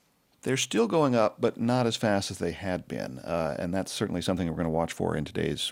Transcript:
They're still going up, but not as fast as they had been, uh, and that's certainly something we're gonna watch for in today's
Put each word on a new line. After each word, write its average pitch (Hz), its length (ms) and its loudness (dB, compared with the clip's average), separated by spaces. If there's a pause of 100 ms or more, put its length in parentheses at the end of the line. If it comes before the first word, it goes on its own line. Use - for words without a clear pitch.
(420)
They're 131 160 0
still 214 300 2
going 147 280 4
up, 110 240 4
but 117 200 0
not 123 280 2
as 113 80 0
fast 101 360 2
as 95 80 -10
they 85 120 -2
had 90 360 -4
been, 62 320 -6
uh, 80 400 -2
and 87 140 -4
that's 92 180 -2
certainly 87 300 -2
something 90 280 0
we're 78 80 -4
gonna 85 120 0
watch 82 220 0
for 85 240 -2
in 78 80 -2
today's 78 480 -4